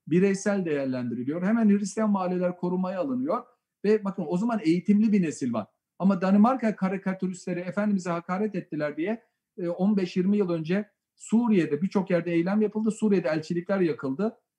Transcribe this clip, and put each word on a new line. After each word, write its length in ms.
bireysel 580
değerlendiriliyor. 800
Hemen 260
Hristiyan 420
mahalleler 460
korumaya 440
alınıyor. 420
Ve 200
bakın 240
o 80
zaman 280
eğitimli 480
bir 100
nesil 300
var. 140
Ama 220
Danimarka 560
karikatüristleri 840
Efendimiz'e 500
hakaret 440
ettiler 420
diye, 260
e, 100
on 280
beş 200
yirmi 200
yıl 140
önce 400
Suriye'de 680
birçok 280
yerde 220
eylem 300
yapıldı. 280
Suriye'de 380
elçilikler 520
yakıldı. 560